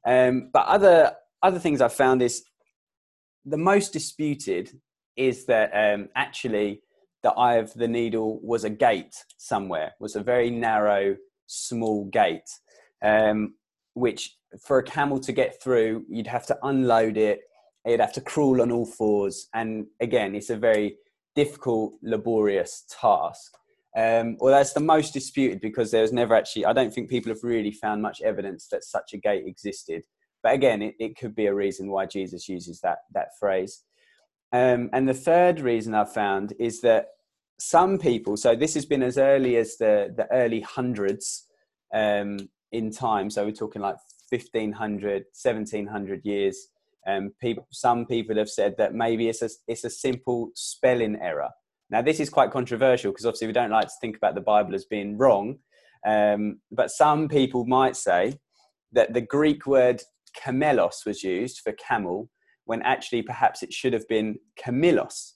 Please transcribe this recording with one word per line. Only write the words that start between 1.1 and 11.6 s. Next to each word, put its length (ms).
other 160
things 220
I've 120
found 300
is 220
the 140
most 340
disputed 800
is 300
that, 280
um, 420
actually 640
the 100
eye 220
of 200
the 140
needle 540
was 220
a 60
gate 440
somewhere, 640
was 160
a 80
very 280
narrow, 680
small 600